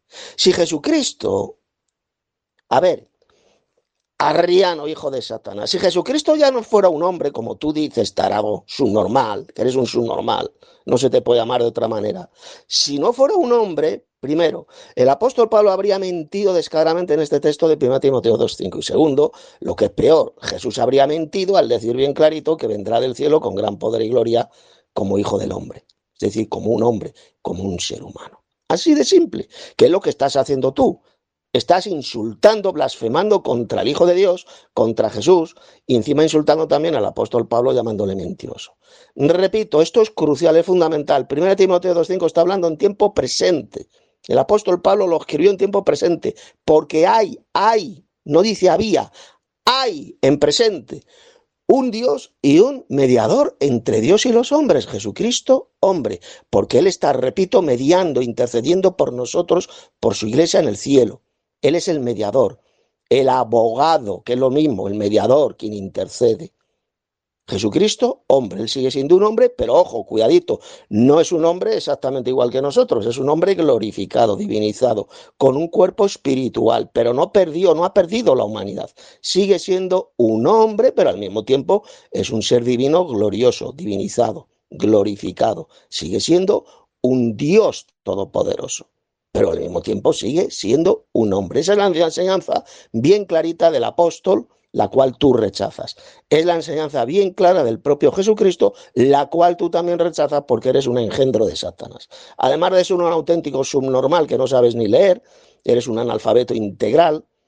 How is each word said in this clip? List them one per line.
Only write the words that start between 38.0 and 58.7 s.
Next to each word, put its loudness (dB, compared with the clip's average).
mentiroso. -12
Repito, 2
esto 2
es -2
crucial, 2
es 4
fundamental. 0
Primera 0
Timoteo 2
dos 0
cinco -2
está 2
hablando 0
en -4
tiempo 0
presente. -2
El 0
apóstol 0
Pablo 2
lo 0
escribió 0
en -2
tiempo 0
presente, -2
porque 2
hay, 0
hay, -2
no 4
dice 2
había, 0
hay -2
en 4
presente -2
un 2
Dios -4
y 6
un 2
mediador 2
entre 0
Dios 2
y 0
los 2
hombres, 0
Jesucristo, -4
hombre, 0
porque 2
Él 4
está, 0
repito, 0
mediando, 2
intercediendo 0